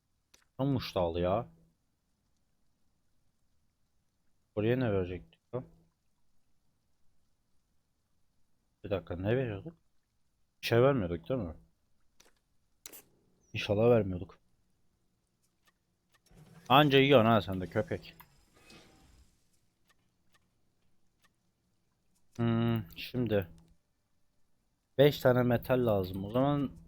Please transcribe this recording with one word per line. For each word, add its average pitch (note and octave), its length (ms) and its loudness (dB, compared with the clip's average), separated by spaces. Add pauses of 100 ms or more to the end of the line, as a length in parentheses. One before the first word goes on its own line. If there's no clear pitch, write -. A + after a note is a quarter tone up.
(580)
sen C3+ 100 -4
muşta B2 320 -4
al E2+ 180 -2
ya. F#2+ 300 0 (3000)
Buraya A2 200 0
ne B2+ 180 -2
verecektik F2+ 460 -6 (160)
lan? C3 100 -10 (3250)
Bir G2+ 60 -12
dakika, F2+ 260 -6
ne G2+ 220 -2
veriyorduk? A#2+ 360 -6 (880)
Bir - 60 -8
şey A#2 140 4
vermiyorduk G2+ 480 0
değil C3 100 -2
mi? E2 140 -8 (2000)
İnşallah G#2+ 360 0
vermiyorduk. G2 500 -2 (2250)
Anca C#3 300 6
yiyorsun C3+ 300 6
ha A2+ 120 4
sen F#2 200 -6
de F#2 80 -8
köpek. - 460 -6 (4000)
Hmm, A#2 460 -2 (120)
şimdi G#2+ 520 -4 (1500)
beş C#3+ 220 4
tane B2+ 240 2
metal B2 420 0
lazım. G2 400 -2
O G2+ 60 -12
zaman C#3 400 -2 (160)